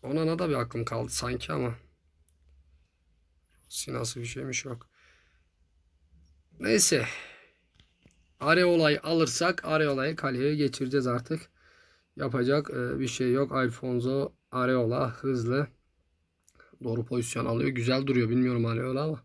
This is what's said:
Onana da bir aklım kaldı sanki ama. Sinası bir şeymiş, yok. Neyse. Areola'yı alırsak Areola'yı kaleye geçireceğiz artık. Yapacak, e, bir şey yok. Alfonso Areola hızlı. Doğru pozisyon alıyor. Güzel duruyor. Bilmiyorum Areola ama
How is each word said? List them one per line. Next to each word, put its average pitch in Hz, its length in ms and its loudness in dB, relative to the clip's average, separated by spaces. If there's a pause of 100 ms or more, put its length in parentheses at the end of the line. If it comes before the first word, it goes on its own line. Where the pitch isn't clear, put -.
Onana 160 360 0
da 180 100 0
bir 147 60 2
aklım 120 300 -2
kaldı 117 260 -4
sanki 123 420 -4
ama. 127 220 -2 (1900)
Sinası 123 520 -6
bir 117 60 -8
şeymiş, 131 380 -8
yok. 120 240 -12 (1700)
Neyse. 127 460 4 (1300)
Areola'yı 165 600 6
alırsak 165 640 2
Areola'yı 151 520 0
kaleye 139 380 0
geçireceğiz 135 520 0
artık. 123 440 -4 (680)
Yapacak, 135 540 0
e, 131 300 -4
bir 127 80 -2
şey 123 240 0
yok. 131 200 2
Alfonso 127 800 -2 (200)
Areola 127 580 0
hızlı. 127 580 -2 (1160)
Doğru 117 200 -2
pozisyon 120 420 -2
alıyor. 120 240 2
Güzel 127 360 0
duruyor. 123 240 4
Bilmiyorum 123 360 2
Areola 127 360 -2
ama 156 220 -4